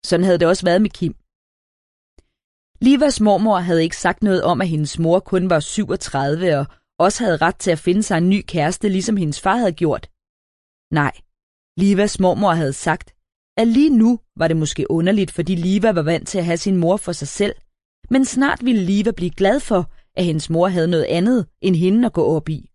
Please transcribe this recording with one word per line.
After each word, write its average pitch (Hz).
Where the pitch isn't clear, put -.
Sådan 175
havde 185
det 165
også 185
været 180
med 214
Kim. -
Livas 269
mormor 208
havde 170
ikke 165
sagt -
noget 190
om, -
at 190
hendes 151
mor 165
kun 185
var 160
syvogtredive 151
og 135
også 190
havde 175
ret 165
til -
at 160
finde 190
sig 190
en 175
ny 196
kæreste, 175
ligesom 190
hendes 156
far 196
havde 220
gjort. -
Nej, 147
Livas 196
mormor 185
havde 156
sagt, -
at 233
lige 277
nu 233
var 165
det 160
måske 156
underligt, 180
fordi 170
Liva 185
var 170
vant 160
til 202
at 170
have 170
sin 190
mor 175
for 175
sig 143
selv, -
men 262
snart 262
ville 233
Liva 196
blive 180
glad 202
for, 185
at 185
hendes 160
mor 170
havde 175
noget 165
andet 190
end 185
hende 196
at -
gå 160
op 151
i. -